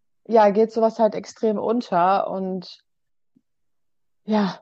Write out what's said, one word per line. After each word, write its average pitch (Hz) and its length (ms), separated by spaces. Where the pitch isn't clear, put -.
ja, 214 220
geht 220 220
sowas 220 260
halt 214 160
extrem 208 440
unter. 196 720
Und 185 500
ja, 208 380